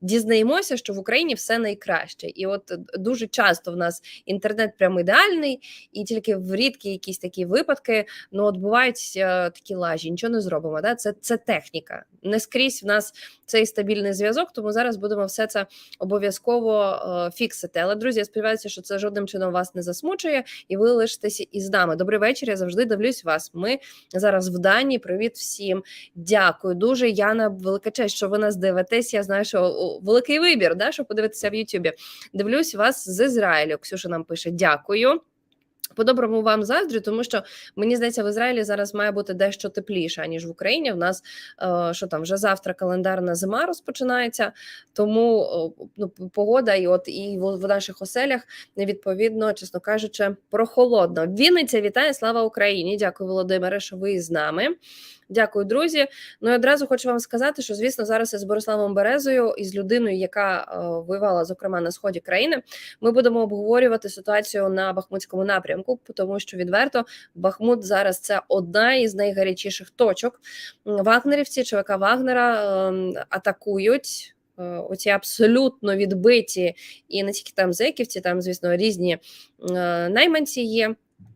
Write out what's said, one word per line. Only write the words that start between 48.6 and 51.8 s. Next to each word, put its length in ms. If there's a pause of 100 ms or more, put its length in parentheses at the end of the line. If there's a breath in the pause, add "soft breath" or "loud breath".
відповідно, 760
чесно 280
кажучи, 560 (140)
прохолодно. 760
Вінниця 540